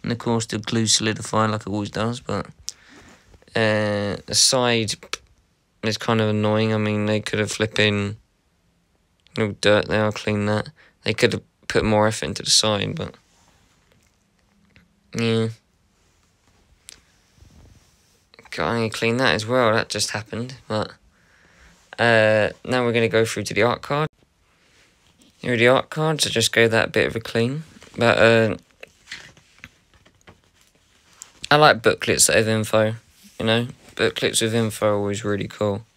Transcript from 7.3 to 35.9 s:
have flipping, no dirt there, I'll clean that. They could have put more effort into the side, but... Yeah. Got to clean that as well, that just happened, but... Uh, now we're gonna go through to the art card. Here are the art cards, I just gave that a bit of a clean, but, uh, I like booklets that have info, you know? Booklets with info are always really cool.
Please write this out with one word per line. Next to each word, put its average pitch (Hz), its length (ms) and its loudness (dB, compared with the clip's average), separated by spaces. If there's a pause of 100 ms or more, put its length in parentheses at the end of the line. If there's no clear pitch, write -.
have 104 120 -2
flipping, 104 640 0 (1200)
no 107 220 -2
dirt 104 300 2
there, 107 160 2
I'll 104 80 -2
clean 107 320 -2
that. 104 240 -2 (340)
They 110 100 -2
could 117 200 2
have 101 100 -8 (240)
put - 160 0
more 107 240 4
effort 110 200 -4
into - 160 -8
the - 60 -6
side, 104 460 0
but... - 200 -10 (2000)
Yeah. 113 360 0 (3000)
Got 104 280 -4
to 113 100 -2
clean 117 280 -2
that 127 180 2
as 104 100 -4
well, 120 280 2
that 113 160 -2
just - 220 -4
happened, 113 440 -10 (140)
but... 107 240 -4 (1040)
Uh, 110 500 4 (160)
now 123 180 0
we're 117 100 0
gonna 113 160 2
go 110 160 2
through 110 180 -6
to - 100 -8
the 101 80 0
art 120 200 0
card. 151 260 -4 (1300)
Here 123 140 -4
are 117 40 -2
the 117 100 4
art 127 220 2
cards, 156 360 -2
I 101 40 -6
just 113 240 0
gave 113 180 4
that 113 160 0
a - 40 -12
bit 101 140 2
of - 100 -4
a 113 40 -4
clean, 127 440 -4 (320)
but, 117 220 2
uh, 113 400 4 (3000)
I 147 60 4
like 147 260 6
booklets - 440 2
that - 100 4
have 107 100 4
info, 110 480 2 (420)
you - 80 -4
know? 117 220 0 (280)
Booklets - 460 -2
with 113 140 -2
info 110 320 0
are 104 80 2
always 101 280 -4
really 104 240 -4
cool. 104 380 -4 (120)